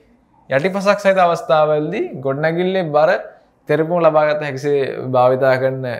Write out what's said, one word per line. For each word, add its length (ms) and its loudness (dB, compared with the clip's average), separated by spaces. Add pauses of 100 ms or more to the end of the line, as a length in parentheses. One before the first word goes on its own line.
(500)
යටිපසක් 500 0
සහිත 180 2
අවස්ථාවලදී 880 0 (160)
ගොඩනැගිල්ලේ 640 -2
බර 240 2 (600)
තෙරපුම 300 0
ලබාගත 420 2
හැකිසේ 380 -2 (280)
භාවිතා 500 2
කරන 260 -2 (160)